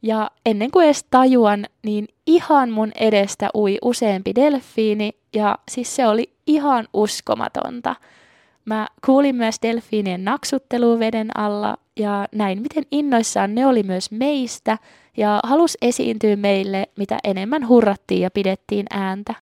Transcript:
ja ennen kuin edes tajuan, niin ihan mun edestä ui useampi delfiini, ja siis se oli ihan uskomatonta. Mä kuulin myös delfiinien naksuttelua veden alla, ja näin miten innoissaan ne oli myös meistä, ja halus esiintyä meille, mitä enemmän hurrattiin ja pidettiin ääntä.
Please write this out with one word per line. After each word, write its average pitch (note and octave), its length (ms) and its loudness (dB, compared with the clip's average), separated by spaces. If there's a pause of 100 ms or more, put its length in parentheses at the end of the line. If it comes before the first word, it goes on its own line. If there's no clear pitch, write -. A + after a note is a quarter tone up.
ja A3 280 -2 (160)
ennen A3 240 0
kuin F4+ 140 6
edes D4 260 2
tajuan, A#3+ 560 4 (180)
niin G#3 240 -4 (180)
ihan D4 440 4
mun A3 240 -2
edestä G#3 600 0
ui G3+ 280 0
useampi G3+ 520 -2
delfiini, A3 800 0 (220)
ja G#3 240 0 (120)
siis - 260 -8
se B3+ 100 2
oli A3 260 0 (140)
ihan C#4+ 460 0
uskomatonta. - 1040 -4 (680)
Mä A3 220 -6 (200)
kuulin C4+ 300 4
myös A3+ 260 -2
delfiinien G#3 600 -2
naksuttelua A#3+ 760 0
veden A3 380 -4
alla, G#3 400 -4 (220)
ja G3+ 340 -4
näin G#3 300 -4
miten C#4+ 280 -6
innoissaan A3+ 640 0
ne B3 120 2
oli B3 160 4
myös F#3+ 280 -4
meistä, A#3+ 680 -4 (380)
ja G#3 280 0
halus D#4 380 2
esiintyä A3 540 0
meille, G3 600 -2
mitä G3+ 280 -4
enemmän G#3+ 440 -2
hurrattiin G#3 520 4
ja F3+ 100 -2
pidettiin G3+ 600 -4
ääntä. G3+ 440 -6 (160)